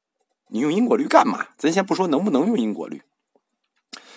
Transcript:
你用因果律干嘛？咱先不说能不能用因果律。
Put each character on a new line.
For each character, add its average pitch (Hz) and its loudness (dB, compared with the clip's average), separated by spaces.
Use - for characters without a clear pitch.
你 107 -6
用 147 0
因 208 0
果 127 0
律 127 0
干 - 4
嘛？ - -4
咱 160 0
先 185 2
不 180 -2
说 185 0
能 160 0
不 208 0
能 147 2
用 226 0
因 113 0
果 85 -8
律。 - -14